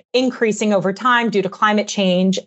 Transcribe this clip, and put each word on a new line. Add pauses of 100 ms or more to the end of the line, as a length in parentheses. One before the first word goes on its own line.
(140)
increasing
over
time
due
to
climate
change,